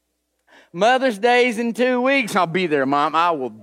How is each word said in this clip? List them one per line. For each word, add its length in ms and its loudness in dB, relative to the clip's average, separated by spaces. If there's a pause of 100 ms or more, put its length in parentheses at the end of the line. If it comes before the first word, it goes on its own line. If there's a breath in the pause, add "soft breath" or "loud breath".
(720 soft breath)
"Mother's 460 0
Day's 400 2
in 140 -4
two 280 0
weeks." 360 0
"I'll 100 2
be 200 -2
there, 200 0
Mom. 280 0
I 160 2
will, 320 -6